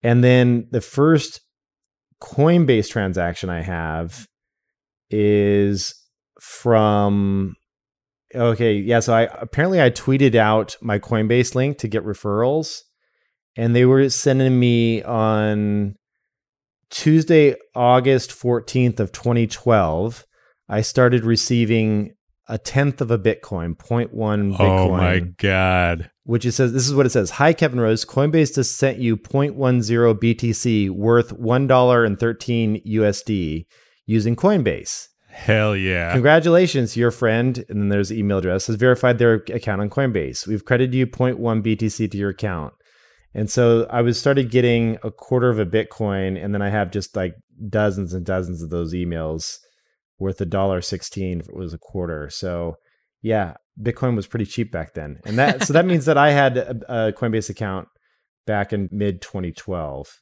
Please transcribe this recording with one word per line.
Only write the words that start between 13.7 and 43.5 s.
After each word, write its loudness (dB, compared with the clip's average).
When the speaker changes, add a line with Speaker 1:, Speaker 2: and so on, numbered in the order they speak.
Speaker 1:
they 6
were 6
sending 2
me 2
on 0
Tuesday, 4
August 2
fourteenth -2
of -2
twenty 0
twelve, 0
I -2
started 2
receiving 0
a -8
tenth -2
of -2
a 0
Bitcoin, -4
point -4
one -2
Speaker 2:
Oh 4
my 2
Speaker 1:
Bitcoin. -10
Speaker 2:
God. 0
Speaker 1:
Which -2
it -2
says, 0
this 0
is -2
what 4
it 2
says. 0
"Hi, 2
Kevin 0
Rose. 0
Coinbase 0
just -2
sent -2
you 0
point -4
one 0
zero 2
B 0
T -4
C 0
worth 2
one 0
dollar 4
and -2
thirteen -2
U 0
S 0
D -4
using 0
Coinbase. -2
Speaker 2:
Hell 0
yeah. -2
Speaker 1:
Congratulations, 2
your 2
friend," 0
and -6
then -2
there's 0
the -6
email 0
address, -2
"has -4
verified 2
their 4
account -4
on -2
Coinbase. -4
We've -6
credited 0
you 0
point -2
one -2
B 0
T -4
C -6
to -8
your -2
account." -8
And -6
so 2